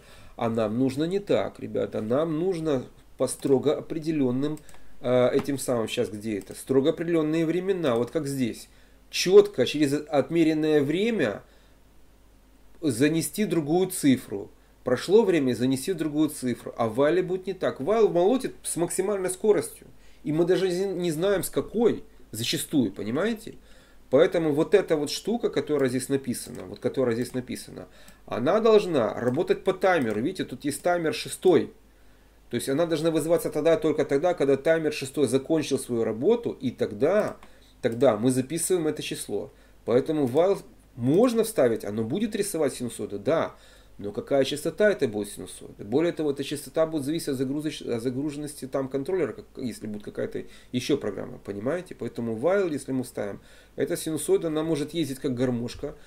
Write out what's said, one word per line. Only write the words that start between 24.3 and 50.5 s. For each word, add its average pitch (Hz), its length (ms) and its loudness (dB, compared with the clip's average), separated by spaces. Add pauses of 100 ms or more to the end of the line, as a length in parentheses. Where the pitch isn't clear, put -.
вот 147 220 2
эта 202 220 2
вот 147 140 -2
штука, 220 400 -2
которая 143 380 0
здесь 123 200 -4
написана, 131 560 -4
вот 95 160 -14
которая 120 340 0
здесь 120 180 -4
написана, 104 540 -10 (400)
она 135 340 2
должна 180 540 4
работать 139 480 0
по 190 100 2
таймеру. 156 480 2
Видите, 147 240 -4
тут - 200 -10
есть 143 180 -6
таймер 175 320 0
шестой. 131 580 2 (800)
То 120 60 -2
есть 113 120 -4
она 139 160 2
должна 165 280 0
вызываться 160 380 2
тогда, 160 260 4
только 151 280 2
тогда, 147 300 2
когда 139 220 4
таймер 160 360 2
шестой 139 360 -2
закончил 135 500 0
свою 117 240 -2
работу, 120 480 0 (100)
и 127 100 -2
тогда, 123 640 0 (440)
тогда 120 360 4
мы 120 160 2
записываем 160 560 -2
это 151 120 -2
число. 104 520 -8 (320)
Поэтому 147 420 2
while 165 340 2 (360)
можно 208 480 4
вставить, 117 400 2
оно 104 180 -4
будет 202 320 -2
рисовать 160 400 -2
синусоиду, 107 460 -8
да. 123 340 0 (440)
Но 101 120 -8
какая 131 340 0
частота 160 460 0
это 196 160 0
будет 104 220 -4
синусоида? - 560 -14
Более 156 280 2
того, 156 180 -2
эта 143 120 -4
частота 151 440 -2
будет 156 180 -4
зависеть 151 240 -4
от 139 80 -2
загрузоч-, 139 460 -4
от 117 200 -4
загруженности 143 640 -6
там 135 220 -4
контроллера, 139 440 -2
как, 104 120 -16 (120)
если 113 300 -8
будет 104 160 -8
какая-то 113 420 -6 (280)